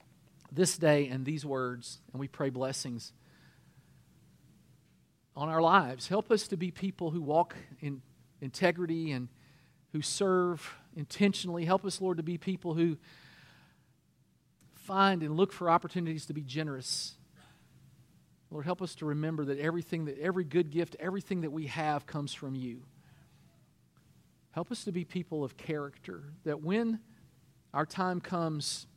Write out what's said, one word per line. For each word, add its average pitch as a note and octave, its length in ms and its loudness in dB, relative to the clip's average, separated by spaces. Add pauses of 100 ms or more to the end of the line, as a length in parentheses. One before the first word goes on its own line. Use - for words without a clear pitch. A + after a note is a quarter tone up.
(500)
this E3 280 2
day D3 300 6
and C3 160 -2
these D3 200 -2
words, B2+ 560 -4 (120)
and C3+ 60 -8
we C#3 80 -4
pray C#3 240 -2
blessings B2+ 600 -4 (2250)
on C#3+ 120 -4
our D#3+ 140 4
lives. D#3+ 460 6
Help G#3 240 2
us G#3+ 160 4
to G3 80 -2
be F3 140 -2
people F#3 400 -4
who E3+ 100 -2
walk D#3+ 340 2 (260)
in C#3 220 -6 (380)
integrity E3 720 0
and B2 160 -4 (640)
who D3+ 100 -2
serve F3+ 720 2 (220)
intentionally. F3 680 0
Help G3+ 200 4
us, F#3+ 160 -4
Lord, F#3 160 2
to E3 60 -2
be E3 160 -2
people F3 360 -2
who E3 220 4 (1800)
find G3 500 4
and D3+ 140 0
look F#3+ 160 4
for F3 160 0
opportunities E3 580 2
to D#3 60 -8
be D3 100 -6
generous. C#3 720 -4 (1300)
Lord, D3+ 140 -8
help F3+ 180 -2
us E3+ 140 -8
to D#3 100 -6
remember D3+ 380 -2
that C#3 160 -2
everything, E3 460 -2
that C3+ 120 -6
every F3+ 240 0
good D#3 280 2
gift, E3 280 -2
everything F#3 440 -4
that D3+ 100 -2
we D#3 160 -4
have D3 380 0
comes D3 280 -4
from C3+ 220 -6
you. B2+ 260 -6 (1700)
Help E3+ 220 -6
us A3+ 100 -8
to G#3 80 -4
be F3 140 -2
people D#3+ 400 -4
of B2 120 -8
character, C#3+ 680 -8 (180)
that D3+ 180 -4
when A3 380 0 (760)
our D3+ 140 2
time F#3 340 0
comes D#3+ 760 -4